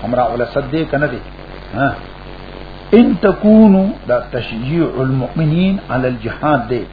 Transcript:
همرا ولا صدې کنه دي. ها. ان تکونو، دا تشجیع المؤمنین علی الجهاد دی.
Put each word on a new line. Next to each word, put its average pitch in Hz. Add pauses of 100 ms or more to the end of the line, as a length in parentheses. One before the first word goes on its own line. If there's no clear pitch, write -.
همرا 123
ولا 117
صدې 143
کنه 147
دي. 147 (580)
ها. 131 (960)
ان 233
تکونو، 208 (200)
دا 123
تشجیع 127 (140)
المؤمنین 156 (120)
علی 127
الجهاد 117
دی. 113